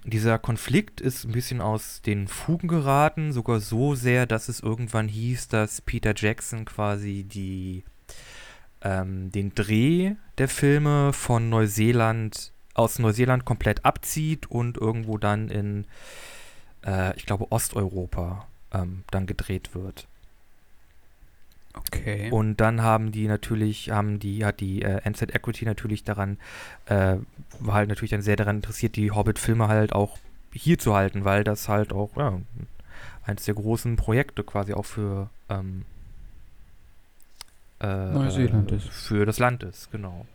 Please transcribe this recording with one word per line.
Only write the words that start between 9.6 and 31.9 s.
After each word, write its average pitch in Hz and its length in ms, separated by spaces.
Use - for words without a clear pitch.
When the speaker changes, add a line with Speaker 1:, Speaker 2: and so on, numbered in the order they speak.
Speaker 1:
der 135 100
Filme 143 640
von 113 360
Neuseeland, 113 1040
aus 117 260
Neuseeland 123 460
komplett - 380
abzieht 156 640
und 120 260
irgendwo 110 420
dann 107 300
in, 101 380
äh, 95 320
ich - 100
glaube, 104 240
Osteuropa, 95 960
ähm, 92 380
dann 95 160
gedreht - 480
wird. 92 320
Speaker 2:
Okay. 104 580
Speaker 1:
Und 110 280
dann 113 220
haben 110 300
die 107 160
natürlich, 107 640
haben 104 280
die, 104 260
hat 101 160
die, 95 220
äh, 101 220
N 101 100
Z - 200
Equity - 320
natürlich 104 380
daran, 101 340
äh, 95 300
war 107 140
halt 104 140
natürlich 107 220
dann 104 120
sehr 104 140
daran 104 200
interessiert, 107 400
die 104 140
Hobbit-Filme 110 580
halt 107 240
auch 104 260
hier - 260
zu 107 160
halten, 98 320
weil 101 180
das 107 240
halt 107 240